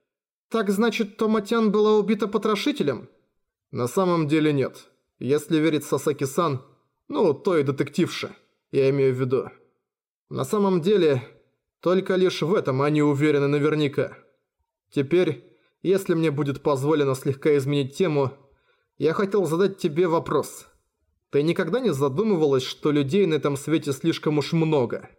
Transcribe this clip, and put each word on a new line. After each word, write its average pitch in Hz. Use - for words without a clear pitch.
"Так 220
значит, 214
Тома-тян 220
была 214
убита 208
потрошителем?" 208
На 123
самом 175
деле 151
нет. -
Если 147
верить 151
Сасаки-сан, 143
ну, 226
той 160
детективше, -
я 135
имею 135
в 123
виду. 131
На 127
самом 196
деле, 160
только 190
лишь 185
в 160
этом 139
они 151
уверены 143
наверняка. 147
Теперь, 156
если 185
мне 160
будет 139
позволено 143
слегка 143
изменить 139
тему, 147
я 151
хотел 196
задать 180
тебе 175
вопрос. 156
Ты 143
никогда 170
не 240
задумывалась, 147
что -
людей 147
на 165
этом 143
свете 143
слишком 156
уж 139
много? 156